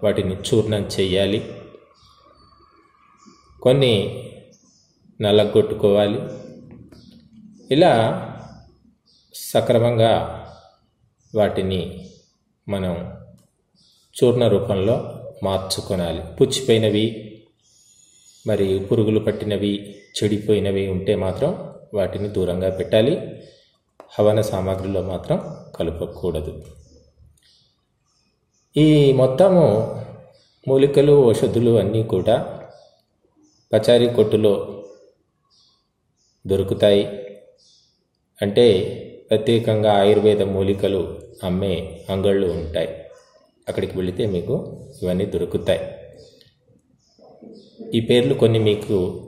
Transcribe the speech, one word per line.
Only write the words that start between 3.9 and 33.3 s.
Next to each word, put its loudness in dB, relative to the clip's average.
నలగొట్టుకోవాలి. 2
ఇలా 6
సక్రమంగా 2
వాటిని -2
మనం -6
చూర్ణ 2
రూపంలో 0
మార్చుకొనాలి. -4
పుచ్చిపోయినవి, 0
మరి 0
పురుగులు 0
పట్టినవి, -2
చెడిపోయినవి 0
ఉంటే -2
మాత్రం -4
వాటిని -4
దూరంగా -2
పెట్టాలి. 0
హవన 2
సామాగ్రిలో -4
మాత్రం -6
కలపకూడదు. -6
ఈ 6
మొత్తము 4
మూలికలు, 6
ఔషధులు 2
అన్నీ 0
కూడా 0